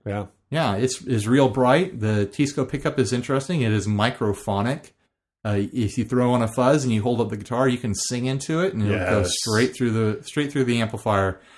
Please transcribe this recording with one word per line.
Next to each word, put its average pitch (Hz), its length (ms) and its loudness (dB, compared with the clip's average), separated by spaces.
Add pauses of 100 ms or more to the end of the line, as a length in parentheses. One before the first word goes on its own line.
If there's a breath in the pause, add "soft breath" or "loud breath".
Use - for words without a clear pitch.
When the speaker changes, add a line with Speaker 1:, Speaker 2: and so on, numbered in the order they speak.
Speaker 1:
Yeah. 101 220 -4 (240)
Speaker 2:
Yeah, 143 260 0
it's, 127 260 -2
it's 110 240 -2
real 127 240 4
bright. 127 500 2
The 107 320 0
Teisco 139 360 -2
pickup 143 300 -2
is 127 140 0
interesting. 139 480 -2
It 113 120 2
is 104 140 0
microphonic. 107 1040 -2 (540)
Uh, 104 140 0 (140)
if 110 240 -2
you 117 80 0
throw 123 280 2
on 120 100 2
a 113 60 0
fuzz 131 360 2
and 120 80 0
you 110 100 2
hold 120 180 0
up 110 100 0
the 110 60 -6
guitar, 120 320 0
you 123 100 2
can 107 160 -2
sing 123 320 -4
into 139 340 -2
it, 190 140 -2
and 110 80 -2
it'll 101 160 2
go 90 220 2
Speaker 1:
Yes. 90 200 0
Speaker 2:
straight 113 340 2
through 120 180 0
the, 110 320 0
straight 147 260 -4
through 135 140 0
the 120 160 2
amplifier. 101 600 0 (180 loud breath)